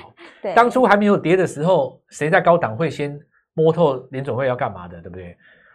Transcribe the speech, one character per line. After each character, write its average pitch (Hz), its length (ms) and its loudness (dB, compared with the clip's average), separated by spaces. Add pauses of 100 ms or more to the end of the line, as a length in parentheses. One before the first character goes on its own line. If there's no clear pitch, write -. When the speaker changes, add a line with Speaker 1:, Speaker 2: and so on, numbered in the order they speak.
(420)
Speaker 1:
对。 196 100 -8
Speaker 2:
当 233 180 4
初 254 140 2
还 202 100 4
没 208 120 2
有 202 100 4
跌 170 220 2
的 175 80 2
时 143 160 -8
候， 165 360 0 (120)
谁 147 180 -4
在 185 100 4
高 170 200 4
档 110 180 -4
会 151 140 -4
先 143 280 -8 (360)
摸 160 180 2
透 156 240 2 (140)
联 131 120 -10
准 135 140 -6
会 135 100 -2
要 123 80 0
干 123 160 -4
嘛 90 160 -16
的， 87 140 -18
对 87 80 -18
不 90 80 -16
对？ 87 180 -16 (400)